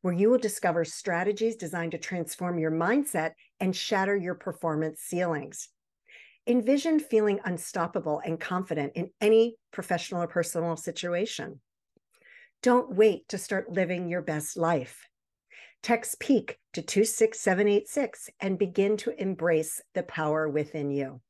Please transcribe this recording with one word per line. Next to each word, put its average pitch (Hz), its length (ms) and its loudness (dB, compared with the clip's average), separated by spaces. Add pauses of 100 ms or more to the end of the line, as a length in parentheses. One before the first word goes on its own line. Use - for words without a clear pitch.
where 185 100 0
you 196 160 4
will 254 80 6
discover 175 480 0
strategies 202 720 -2
designed 170 340 -4
to 160 60 -6
transform 175 600 -6
your 160 140 0
mindset 170 600 0 (280)
and 185 160 0
shatter 196 400 0
your 180 200 -2
performance 156 640 -4
ceilings. 165 680 -4 (800)
Envision 277 520 4
feeling 208 440 2
unstoppable 170 800 -2
and 165 160 -2
confident 160 560 -4
in 175 140 -4 (100)
any 226 360 6 (180)
professional 175 500 -4
or 170 40 -2
personal 170 500 -2
situation. 175 840 -6 (1040)
Don't 247 320 4
wait 208 340 6
to 202 80 -4
start 190 340 -4
living 180 360 -2
your 175 140 -2
best 151 340 -6
life. 165 520 -2 (760)
Text - 360 -2
peak - 380 0 (160)
to - 80 -6
two - 220 2
six 220 360 2
seven 196 280 2
eight 202 220 2
six - 400 -4 (100)
and 190 180 -2
begin 196 400 2
to - 240 -6
embrace 165 600 0 (120)
the 175 100 -2
power 156 440 -2
within 147 440 -2
you. 135 380 -4